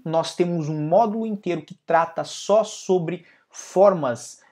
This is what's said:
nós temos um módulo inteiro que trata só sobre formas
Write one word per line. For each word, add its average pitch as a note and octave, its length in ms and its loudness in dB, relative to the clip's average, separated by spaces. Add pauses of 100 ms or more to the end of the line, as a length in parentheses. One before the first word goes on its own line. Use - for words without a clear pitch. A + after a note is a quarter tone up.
nós D#3+ 300 -2
temos F3 340 0
um D#3 180 -4
módulo A3 380 2
inteiro F3 380 -6
que - 100 -20 (120)
trata E3 380 0
só - 400 0
sobre F#3 640 -4 (240)
formas E3+ 920 0 (100)